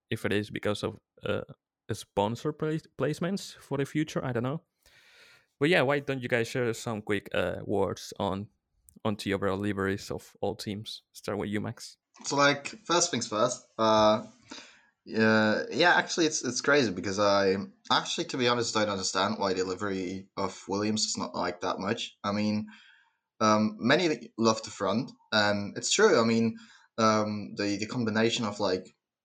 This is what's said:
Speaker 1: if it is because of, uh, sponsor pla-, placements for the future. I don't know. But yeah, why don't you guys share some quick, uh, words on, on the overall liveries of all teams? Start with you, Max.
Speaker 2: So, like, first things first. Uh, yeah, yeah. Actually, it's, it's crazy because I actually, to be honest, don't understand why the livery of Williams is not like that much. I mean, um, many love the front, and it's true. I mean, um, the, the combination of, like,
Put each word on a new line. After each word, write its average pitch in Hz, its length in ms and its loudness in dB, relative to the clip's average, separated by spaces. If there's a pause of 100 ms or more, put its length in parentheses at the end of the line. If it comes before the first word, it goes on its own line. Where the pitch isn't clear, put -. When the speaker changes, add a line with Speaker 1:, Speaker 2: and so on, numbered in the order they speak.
Speaker 1:
if - 160 -4
it 104 80 0
is 104 160 0
because - 340 -4
of, 101 160 -6 (260)
uh, 104 160 -2 (520)
sponsor 110 580 -4
pla-, 156 280 -4 (200)
placements 170 600 -4
for 139 160 -6
the 139 80 0
future. 156 400 -4
I 127 80 -4
don't 117 100 -2
know. 139 180 -4 (1000)
But 147 100 4
yeah, 175 140 4
why 143 160 2
don't 135 220 -4
you 120 60 -6
guys 117 220 0
share 120 240 0
some 110 280 -6
quick, - 320 -2
uh, 90 300 0
words 98 560 -2
on, 98 280 -2 (580)
on 107 180 0
the 98 100 -2
overall 95 240 0
liveries 98 540 -2
of - 300 -12
all 104 140 -4
teams? - 480 -10 (100)
Start 104 240 -6
with 101 120 -4
you, 104 120 -2
Max. - 340 -10 (300)
Speaker 2:
So, 147 100 -4
like, 143 400 2 (100)
first 175 260 2
things 117 160 -4
first. 110 380 0 (120)
Uh, 110 460 6 (840)
yeah, 110 640 4
yeah. 156 240 4
Actually, 165 320 2
it's, - 160 -4
it's 123 180 -4
crazy 143 300 4
because 95 280 -4
I 101 380 4 (340)
actually, 156 340 0
to 147 120 -8
be 123 100 2
honest, 120 260 0
don't 104 160 2
understand 98 480 0
why 95 160 0
the 92 120 0
livery 95 640 -4 (100)
of 98 300 -4
Williams 104 380 0
is - 120 -4
not - 180 -8
like 90 260 -4
that 92 180 -4
much. - 440 -4
I 101 80 -2
mean, 107 360 -2 (720)
um, 107 380 4
many 147 580 2
love 113 260 2
the 104 60 -12
front, 101 420 -2 (220)
and 101 440 2
it's - 140 -4
true. 190 300 6
I - 20 6
mean, 113 320 2 (420)
um, 107 600 0
the, 101 200 0
the 107 100 -4
combination 113 580 0
of, 104 160 -4
like, 92 340 -2 (300)